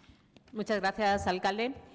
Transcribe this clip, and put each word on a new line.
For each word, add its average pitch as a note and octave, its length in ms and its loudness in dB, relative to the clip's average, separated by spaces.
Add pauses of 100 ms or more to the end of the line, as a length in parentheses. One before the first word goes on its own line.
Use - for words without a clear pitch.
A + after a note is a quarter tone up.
(540)
Muchas G#3+ 260 -2
gracias, G3+ 480 2
alcalde. G3+ 460 0 (220)